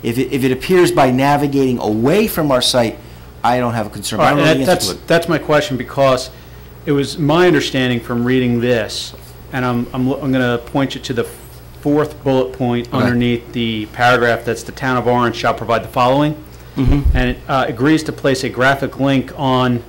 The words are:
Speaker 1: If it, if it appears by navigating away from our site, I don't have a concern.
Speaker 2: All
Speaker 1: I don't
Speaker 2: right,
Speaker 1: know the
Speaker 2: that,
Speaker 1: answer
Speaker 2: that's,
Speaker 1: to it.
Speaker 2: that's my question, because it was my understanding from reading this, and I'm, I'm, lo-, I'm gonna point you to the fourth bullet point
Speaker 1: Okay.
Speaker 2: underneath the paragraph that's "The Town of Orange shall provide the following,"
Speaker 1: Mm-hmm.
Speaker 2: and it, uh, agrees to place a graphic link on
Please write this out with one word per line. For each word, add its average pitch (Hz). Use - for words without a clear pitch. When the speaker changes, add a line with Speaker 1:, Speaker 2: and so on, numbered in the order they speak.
Speaker 1:
If 117
it, 135
if 131
it 131
appears 175
by 135
navigating 135
away 120
from 160
our 123
site, 120
I 123
don't 120
have 110
a -
concern. 107
Speaker 2:
All 151
Speaker 1:
I 135
don't 143
Speaker 2:
right, -
Speaker 1:
know 160
the 135
Speaker 2:
that, 185
Speaker 1:
answer 156
Speaker 2:
that's, -
Speaker 1:
to -
it. -
Speaker 2:
that's 165
my 156
question, 143
because 127
it 156
was 139
my 160
understanding 127
from 120
reading 123
this, 117
and 127
I'm, 120
I'm, 127
lo-, 143
I'm 139
gonna 123
point 135
you -
to -
the 113
fourth -
bullet 131
point 120
Speaker 1:
Okay. -
Speaker 2:
underneath 120
the 113
paragraph 120
that's 113
"The -
Town 127
of 113
Orange 120
shall 117
provide 110
the -
following," 139
Speaker 1:
Mm-hmm. 135
Speaker 2:
and 127
it, 127
uh, 135
agrees 151
to 147
place 135
a 123
graphic 131
link 135
on 127